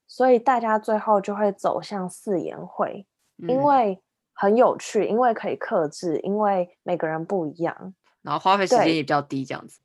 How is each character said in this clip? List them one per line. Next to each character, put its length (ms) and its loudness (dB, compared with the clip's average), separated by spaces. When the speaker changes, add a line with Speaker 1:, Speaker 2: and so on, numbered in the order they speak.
Speaker 1:
所 200 2
以 80 6
大 220 2
家 220 0
最 180 0
后 220 2
就 140 -4
会 180 0
走 280 -2
向 300 -8
四 300 -4
言 260 -8
会， 400 -6
Speaker 2:
嗯。 80 -12
Speaker 1:
因 140 2
为 400 2
很 200 2
有 220 6
趣， 300 -2
因 100 -2
为 160 2
可 160 -8
以 80 -4
克 320 -2
制， 340 -4
因 140 -2
为 460 -2
每 140 -4
个 120 -2
人 160 -4
不 220 -2
一 160 -8
样。 320 -6
Speaker 2:
然 140 -6
后 40 0
花 200 4
费 80 0
时 100 4
间 180 4
也 80 0
比 40 -6
较 160 0
低， 160 -6
Speaker 1:
对。 80 -4
Speaker 2:
这 80 -10
样 120 -12
子。 180 -20